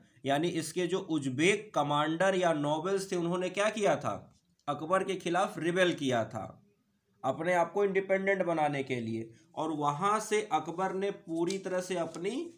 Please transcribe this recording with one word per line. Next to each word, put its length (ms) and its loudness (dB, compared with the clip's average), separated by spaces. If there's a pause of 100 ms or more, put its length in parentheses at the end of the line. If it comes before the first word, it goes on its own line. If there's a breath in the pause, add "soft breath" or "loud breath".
(240 loud breath)
यानी 240 2
इसके 380 -2
जो 120 0
उज्बेक 760 0
कमांडर 600 2
या 180 4
नोबल्स 600 0
थे, 40 0
उन्होंने 340 0
क्या 200 0
किया 260 2
था? 420 -6 (300)
अकबर 360 0
के 120 -2
खिलाफ 420 0
रिबेल 360 4
किया 300 2
था, 420 -10 (580)
अपने 300 0
आप 180 2
को 120 2
इंडिपेंडेंट 580 2
बनाने 400 0
के 180 -2
लिए। 340 -6 (200 loud breath)
और 160 -2
वहाँ 500 0
से 320 0
अकबर 400 -2
ने 180 -2
पूरी 480 -2
तरह 220 -4
से 160 -4
अपनी 600 -6